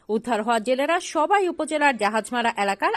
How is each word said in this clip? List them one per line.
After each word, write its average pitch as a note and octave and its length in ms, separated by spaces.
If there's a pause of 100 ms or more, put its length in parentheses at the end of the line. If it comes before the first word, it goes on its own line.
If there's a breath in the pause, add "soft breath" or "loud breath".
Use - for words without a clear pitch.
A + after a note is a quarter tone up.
উদ্ধার A3+ 340
হওয়া A#3 160
জেলেরা C4+ 420
সবাই F4+ 480
উপজেলার D4+ 480
জাহাজমারা A3 600
এলাকার G3+ 400